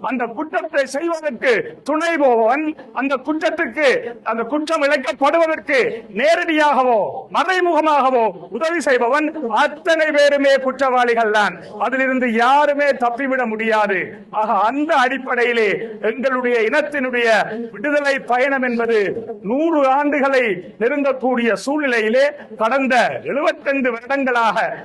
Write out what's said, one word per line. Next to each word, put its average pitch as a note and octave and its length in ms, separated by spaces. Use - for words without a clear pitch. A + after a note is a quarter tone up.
அந்த B3 140
குற்றத்தை D#4 460
செய்வதற்கு D4+ 580
துணை D#4 240
போபவன், A#3+ 420
அந்த C4+ 140
குற்றத்துக்கு, D#4 640
அந்த A#3 140
குற்றம் D4+ 320
இழைக்கப்படுவதற்கு D4 960
நேரடியாகவோ D4+ 760
மறைமுகமாகவோ D4+ 880
உதவி D#4+ 300
செய்பவன், C4 400
அத்தனை D#4 420
பேருமே C#4+ 360
குற்றவாளிகள் B3 720
தான். G3 160
அதிலிருந்து B3+ 420
யாருமே C#4+ 460
தப்பிவிட B3+ 500
முடியாது. G#3+ 460
ஆக G#3+ 160
அந்த D4 220
அடிப்படையிலே B3 680
எங்களுடைய B3+ 440
இனத்தினுடைய C4 600
விடுதலை C#4+ 400
பயணம் B3+ 380
என்பது A#3 300
நூறு D4+ 320
ஆண்டுகளை C#4 440
நெருங்கக்கூடிய B3+ 680
சூழ்நிலையிலே C4 580
கடந்த B3+ 320
எழுபத்தைந்து C4+ 640
வருடங்களாக A#3+ 640